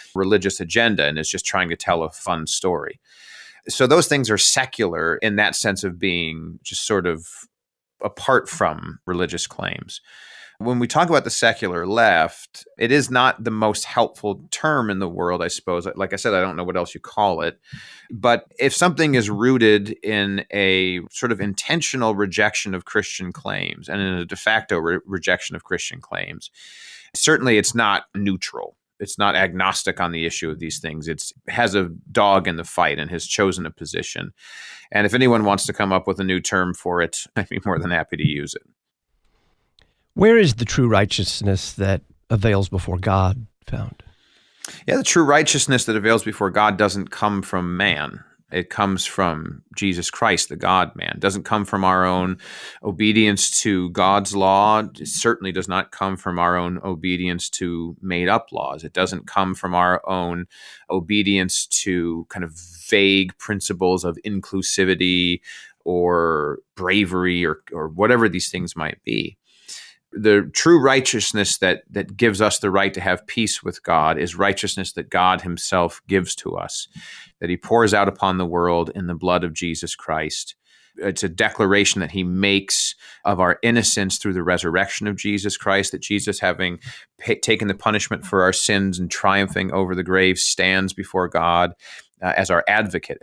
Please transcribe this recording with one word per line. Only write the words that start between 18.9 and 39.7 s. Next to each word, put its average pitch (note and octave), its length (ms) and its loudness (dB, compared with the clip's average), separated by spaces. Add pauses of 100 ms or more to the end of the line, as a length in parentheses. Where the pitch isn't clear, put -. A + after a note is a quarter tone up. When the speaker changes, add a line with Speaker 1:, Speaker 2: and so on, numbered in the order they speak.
Speaker 1:
is G#2+ 140 2
rooted G#2+ 600 4 (120)
in G2+ 500 -2
a F#2 460 2 (100)
sort - 220 -4
of G2 100 -4
intentional A2+ 760 -2
rejection G2+ 600 -2
of F2+ 100 -10
Christian F#2+ 460 -4
claims G1+ 580 -8
and G2 100 -6
in F#2+ 140 -2
a F2 120 -4
de F#2+ 100 -12
facto G#2+ 420 0
re-, E2+ 280 -2
rejection F2+ 500 -4
of E2 80 -14
Christian - 380 -8
claims, - 500 -12 (640)
certainly B2+ 440 4
it's G2+ 160 2
not G#2+ 400 2
neutral. F#2+ 600 -4 (280)
It's - 140 -10
not G2+ 180 2
agnostic F#2 640 0
on F2 140 -2
the E2 120 -4
issue E2 240 -4
of D#2 100 -8
these D#2+ 200 -8
things. D#2 280 -10
It's D#2 260 -8 (160)
has A2 260 0
a F#2 140 0 (220)
dog G2 360 4
in F2 80 -2
the E2 80 -8
fight D2+ 360 -2
and D2+ 120 -6
has E2+ 160 -8
chosen F2+ 380 0
a D#2 60 -10
position. - 600 -10 (580)
And G#2 140 4
if G2+ 80 0
anyone A#2+ 300 6
wants G2+ 220 2
to G#2 80 -4
come G2+ 180 0
up F#2 160 2
with G2 120 0
a G2 40 -2
new F#2 160 0
term F2+ 340 0
for F2 280 -2
it, - 280 -4
<laughs> - 60 -16
I'd G2+ 140 -4
be F2+ 160 -8
more F2+ 140 -2
than F2 120 -4
happy D#2+ 260 -2
to D#2 80 0
use D2 300 -4
it. - 80 -16 (1500)